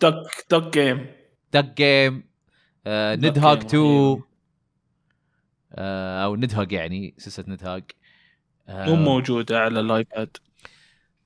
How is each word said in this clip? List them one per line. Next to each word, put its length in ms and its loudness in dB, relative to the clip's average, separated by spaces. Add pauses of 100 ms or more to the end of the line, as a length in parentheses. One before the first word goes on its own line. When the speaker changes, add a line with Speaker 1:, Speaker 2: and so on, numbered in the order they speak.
Speaker 1:
دك، 480 0
دك 280 2
جيم. 280 0 (460)
Speaker 2:
دك 120 2
جيم. 640 2 (580)
آه، 280 -2
Speaker 1:
دك 100 -2
Speaker 2:
نيد 140 2
هوك 200 6
Speaker 1:
جيم 100 -10
Speaker 2:
تو. 440 4
Speaker 1:
رهيبة. 120 -6 (1500)
Speaker 2:
آه، 520 -6
أو 120 -2
نيد 180 -4
هوك، 180 -2
يعني 460 -6
سلسلة 300 -16
نيد 180 -12
هوك. 260 -12 (760)
آه، 180 -8
Speaker 1:
مو 100 2
موجودة 640 0
على 200 0
الآيباد. 560 -4 (880)